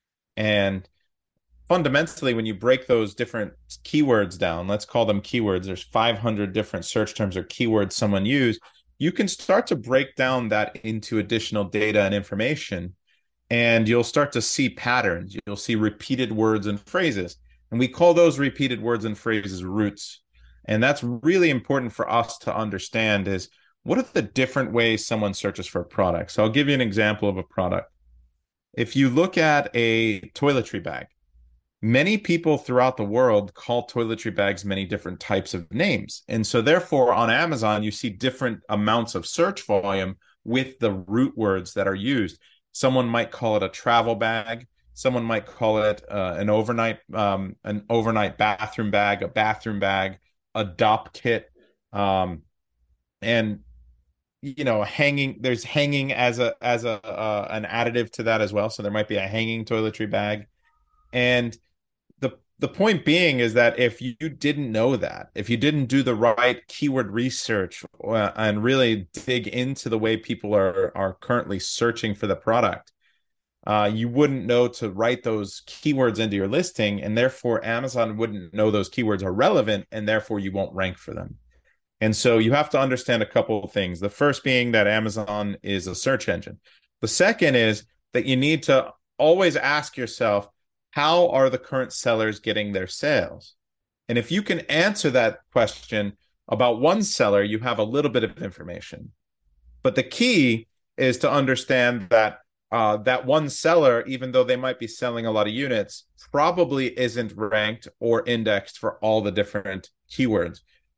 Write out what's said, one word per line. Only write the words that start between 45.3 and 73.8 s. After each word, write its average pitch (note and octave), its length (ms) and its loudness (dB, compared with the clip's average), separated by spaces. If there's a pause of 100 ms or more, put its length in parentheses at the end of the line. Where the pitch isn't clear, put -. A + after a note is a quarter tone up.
call G#2+ 360 0
it, G#2 280 0
uh, F#2 260 -2
an G#2 140 0
overnight, A2+ 480 0 (160)
um, G2 500 -2
an G#2+ 240 -6
overnight A2 480 0
bathroom G#2+ 540 -2
bag, G2+ 320 2
a F2 60 -4
bathroom G#2+ 520 -2
bag, G2 380 0 (360)
a A2 100 0
dop G#2+ 480 0
kit, - 380 -2 (420)
um, F#2+ 500 0 (800)
and, A2 380 0 (840)
you C#3 200 -8
know, A2+ 220 2
hanging. C#3+ 560 0
There's B2 240 -2
hanging C#3+ 480 -2
as A#2+ 260 0
a, A#2 220 0
as A#2+ 240 0
a, A2 200 -4
uh, G#2+ 460 -4
an G#2+ 140 -6
additive A#2 480 -2
to A#2 120 -8
that A2+ 160 2
as G#2 120 -2
well. G#2 180 0
So G#2+ 140 -10
there G2+ 80 -4
might G#2+ 160 -2
be G#2+ 80 -2
a F#2+ 100 -2
hanging A2+ 380 -4
toiletry A2 440 -2
bag, G#2 380 -2 (640)
and B2 440 0 (640)
the, - 180 -4 (220)
the C#3+ 80 -2
point G3 360 0
being D#3 360 4
is A2+ 140 2
that A#2 240 4
if A#2+ 240 0
you B2 120 -8
didn't C#3+ 580 -4
know A#2 240 2
that, - 400 -8
if G#2 120 -8
you A#2 80 2
didn't C#3+ 300 0
do C3+ 160 2
the B2 120 0
right A#2+ 520 2
keyword C3 440 -2
research, A2 760 -2 (200)
uh, G#2+ 320 0
and G#2+ 260 0
really A#2 500 2
dig B2 360 -4
into B2+ 400 -6
the A2+ 100 0
way A2+ 180 0
people G#2+ 380 -4
are, F#2+ 420 2
are F#2+ 180 -2
currently G2+ 460 -2
searching A#2 540 -2
for G#2+ 120 -8
the F#2+ 100 0
product, A2+ 560 0 (720)
uh, G#2 260 2